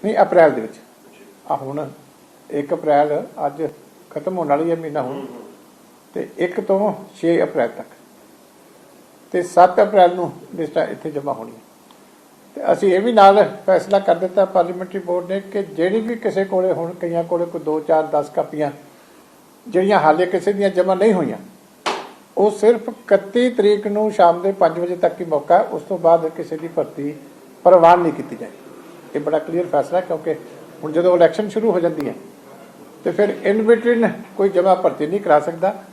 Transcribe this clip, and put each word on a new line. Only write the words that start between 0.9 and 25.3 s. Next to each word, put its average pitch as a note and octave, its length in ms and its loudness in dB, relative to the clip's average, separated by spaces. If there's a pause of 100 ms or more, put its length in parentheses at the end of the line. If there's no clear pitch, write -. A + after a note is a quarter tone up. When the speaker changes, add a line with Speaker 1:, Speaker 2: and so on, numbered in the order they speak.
Speaker 1:
ਆ - 40 -2
ਹੁਣ C#3 300 -10 (640)
ਇੱਕ C#3+ 240 -4
ਅਪ੍ਰੈਲ D3+ 380 0 (340)
ਅੱਜ D3 160 -6 (480)
ਖਤਮ F#3 280 -8
ਹੋਣ D#3+ 100 -4
ਵਾਲੀ D3+ 240 0
ਹੈ E3 40 0
ਮਹੀਨਾ D3+ 260 -6
ਹੁਣ, B2+ 120 -8
Speaker 2:
ਹੂੰ, C#3 100 -10
ਹੂੰ। B2+ 180 -16 (760)
Speaker 1:
ਤੇ - 120 -8 (100)
ਇੱਕ F3+ 240 -4
ਤੋਂ G3 320 0 (220)
ਛੇ E3+ 280 0
ਅਪ੍ਰੈਲ A#2+ 260 -2
ਤੱਕ - 180 -16 (1500)
ਤੇ F3+ 100 0
ਸੱਤ F3+ 380 4
ਅਪ੍ਰੈਲ F#3+ 340 4
ਨੂੰ F3 160 -6 (240)
ਲਿਸਟਾਂ D#3+ 320 -4
ਇੱਥੇ - 240 -10
ਜਮ੍ਹਾਂ C#3 240 -6
ਹੋਣੀਆਂ। A2 240 -16 (960)
ਤੇ - 160 -2
ਅਸੀਂ F#3 200 2
ਇਹ F#3 80 2
ਵੀ A#3+ 120 0
ਨਾਲ G3 300 8 (220)
ਫੈਸਲਾ F#3+ 340 2
ਕਰ F#3 160 2
ਦਿੱਤਾ F#3 320 0
ਪਾਰਲੀਮੈਂਟਰੀ F#3 540 -2
ਬੋਰਡ F3 300 -4
ਨੇ G3 120 -4
ਕਿ G3 220 -6
ਜਿਹੜੀ F#3 360 -2
ਵੀ A3+ 160 -6
ਕਿਸੇ G3 280 -2
ਕੋਲੇ, F#3 280 -2
ਹੁਣ E3+ 200 -6
ਕਈਆਂ E3+ 300 -4
ਕੋਲੇ E3+ 220 -2
ਕੋਈ E3+ 160 -10
ਦੋ, D#3 180 -2
ਚਾਰ, D#3 260 0
ਦਸ D3 240 -2
ਕਾਪੀਆਂ D3+ 420 -4 (960)
ਜਿਹੜੀਆਂ G3 340 2
ਹਾਲੇ D#3 280 2
ਕਿਸੇ F#3 260 -2
ਦੀਆਂ G3 160 0
ਜਮ੍ਹਾਂ F3+ 260 0
ਨਹੀਂ G3+ 180 2
ਹੋਈਆਂ, D#3 240 -2 (1000)
ਉਹ G3+ 140 4
ਸਿਰਫ G#3+ 380 0
ਇਕੱਤੀ A3+ 600 0
ਤਰੀਕ G#3 380 2
ਨੂੰ G#3 240 -2
ਸ਼ਾਮ F3 300 4
ਦੇ G3 120 0
ਪੰਜ E3 260 0
ਵਜੇ F3 180 -4
ਤੱਕ F3 240 -2
ਹੀ F3 40 -6
ਮੌਕਾ D#3 320 2